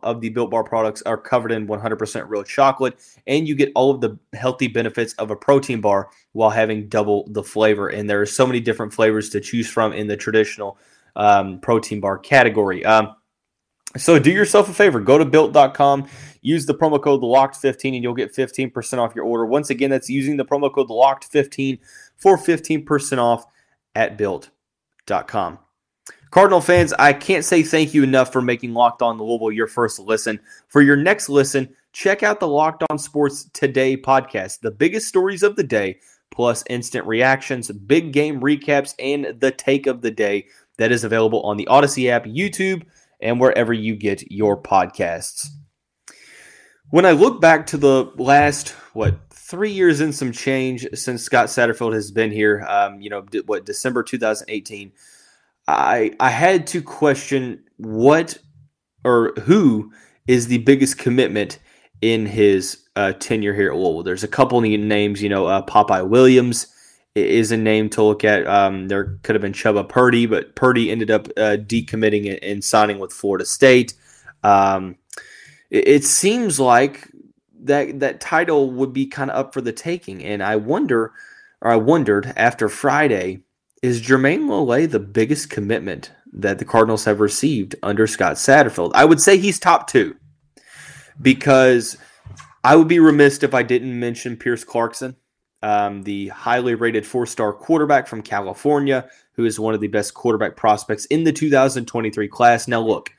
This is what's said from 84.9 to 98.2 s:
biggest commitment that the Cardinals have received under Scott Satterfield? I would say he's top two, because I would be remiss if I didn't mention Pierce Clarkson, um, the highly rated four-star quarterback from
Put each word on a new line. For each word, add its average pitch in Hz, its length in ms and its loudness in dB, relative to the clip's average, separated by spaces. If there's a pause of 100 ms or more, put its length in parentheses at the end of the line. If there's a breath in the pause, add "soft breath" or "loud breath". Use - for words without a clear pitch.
biggest 110 520 -2
commitment 98 600 -6 (220)
that 98 260 -4
the 107 60 -10
Cardinals 113 400 2
have 104 160 2
received 107 640 -2
under 104 240 0
Scott 87 300 -2
Satterfield? 120 580 4
I 135 100 8
would 156 160 6
say 196 160 6
he's 185 240 0
top - 260 2
two, 95 300 0 (1040 loud breath)
because 131 760 4 (680 loud breath)
I 135 100 6
would 160 140 8
be 170 120 4
remiss 147 420 6
if 135 120 -2
I 123 80 2
didn't 123 380 -2
mention 120 360 -8
Pierce 117 280 -6
Clarkson, 120 500 -6 (480)
um, 104 400 -2
the 101 260 -8
highly 123 460 -4
rated 113 320 -2
four-star 117 460 -4
quarterback 147 560 0
from 110 140 -12